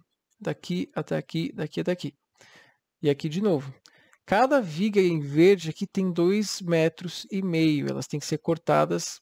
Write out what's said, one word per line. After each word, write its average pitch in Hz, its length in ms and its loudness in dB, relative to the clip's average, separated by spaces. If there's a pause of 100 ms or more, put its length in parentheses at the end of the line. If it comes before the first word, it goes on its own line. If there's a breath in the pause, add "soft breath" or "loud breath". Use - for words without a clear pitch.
(400)
daqui 180 560 -6
até 165 220 -4
aqui, 165 360 -6
daqui - 280 -8
até 170 100 -2
aqui. 165 220 -8 (880 soft breath)
E 151 80 2
aqui 143 200 -2
de 165 120 -4
novo. 143 300 0 (540 soft breath)
Cada 262 340 4
viga 202 400 0
em 175 200 4
verde 160 500 4
aqui 175 160 -6
tem 185 260 -2
dois 190 500 0
metros 165 680 -2
e 190 140 -4
meio. 160 460 0
Elas 135 180 -6
têm 151 120 -6
que - 60 -10
ser 151 140 -4
cortadas 160 840 0